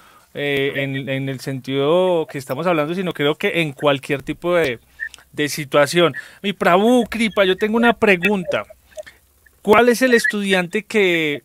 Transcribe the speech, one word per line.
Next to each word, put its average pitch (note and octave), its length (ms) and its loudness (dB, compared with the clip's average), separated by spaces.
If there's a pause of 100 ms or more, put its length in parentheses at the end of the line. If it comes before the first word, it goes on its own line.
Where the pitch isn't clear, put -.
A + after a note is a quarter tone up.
(340)
eh, C#3+ 420 -4
en, C#3 320 -6
en C3+ 200 -6
el C3 100 -8
sentido D3 920 -2
que D3 80 -10
estamos C#3 280 -8
hablando, D#3+ 280 0
sino F3+ 180 -4
creo D3 240 0
que F#3 240 -2
en D3+ 120 -2
cualquier C#3 500 -2
tipo E3+ 320 -4
de, C#3+ 240 0 (540)
de D3 160 -4
situación. D3 640 2 (280)
Mi G3+ 100 -4
Prabhu G#3 560 2
Kripa, G#3+ 360 0
yo F#3 120 2
tengo G#3+ 200 -2
una A#3 160 4
pregunta. F3+ 720 0 (1000)
¿Cuál A3 260 6
es A#3+ 120 0
el B3+ 100 4
estudiante G3 680 0
que, E3+ 640 0